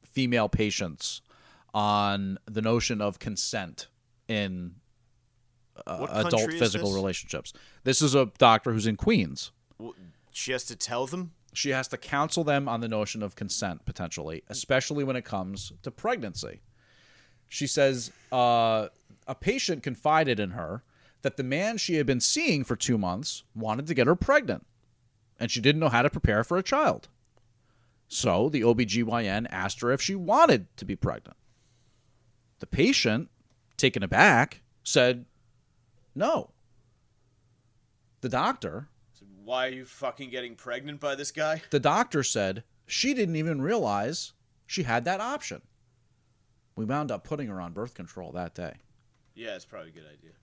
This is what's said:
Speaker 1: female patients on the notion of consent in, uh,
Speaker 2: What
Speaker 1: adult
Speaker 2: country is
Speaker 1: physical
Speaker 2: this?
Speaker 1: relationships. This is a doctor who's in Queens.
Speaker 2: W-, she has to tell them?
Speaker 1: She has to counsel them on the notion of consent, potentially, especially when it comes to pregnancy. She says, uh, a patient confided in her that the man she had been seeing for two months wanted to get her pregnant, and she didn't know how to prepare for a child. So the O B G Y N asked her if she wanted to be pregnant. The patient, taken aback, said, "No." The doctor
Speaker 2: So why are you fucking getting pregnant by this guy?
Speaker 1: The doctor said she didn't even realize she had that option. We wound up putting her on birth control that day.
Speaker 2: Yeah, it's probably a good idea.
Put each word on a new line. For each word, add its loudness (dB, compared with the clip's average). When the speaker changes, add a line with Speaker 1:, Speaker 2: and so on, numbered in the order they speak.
Speaker 1:
female 0
patients -2
on 2
the -4
notion 0
of -2
consent -8
in, -4
uh, -8
Speaker 2:
What -6
Speaker 1:
adult 0
Speaker 2:
country 2
is -6
Speaker 1:
physical 0
Speaker 2:
this? -2
Speaker 1:
relationships. -6
This 2
is 4
a 6
doctor 6
who's 0
in 0
Queens. 0
Speaker 2:
W-, -14
she -6
has -2
to -10
tell -4
them? -8
Speaker 1:
She -4
has -2
to -8
counsel 0
them 2
on -2
the -4
notion -2
of -8
consent, -6
potentially, -8
especially 0
when -2
it -6
comes -6
to -8
pregnancy. -6
She -6
says, 2
uh, 4
a -6
patient -2
confided 2
in -2
her -8
that -2
the -4
man -2
she -2
had 2
been 2
seeing 0
for -4
two 0
months -4
wanted -4
to -2
get 4
her 6
pregnant, 0
and -2
she -2
didn't 4
know 4
how 4
to 4
prepare 2
for 0
a 0
child. 0
So 2
the 0
O 6
B 4
G 0
Y -2
N -2
asked -6
her 2
if 0
she -2
wanted 4
to -14
be -6
pregnant. -6
The -12
patient, 2
taken 2
aback, 4
said, 2
"No." -2
The -4
doctor -4
Speaker 2:
So -20
why -2
are -4
you -12
fucking -8
getting -10
pregnant -10
by -4
this -8
guy? -4
Speaker 1:
The 2
doctor 2
said -2
she 0
didn't 0
even -2
realize -2
she -4
had 0
that -2
option. -8
We -4
wound -2
up -6
putting -6
her -8
on -10
birth -8
control -14
that -8
day. -10
Speaker 2:
Yeah, -12
it's -16
probably -18
a -20
good -20
idea. -20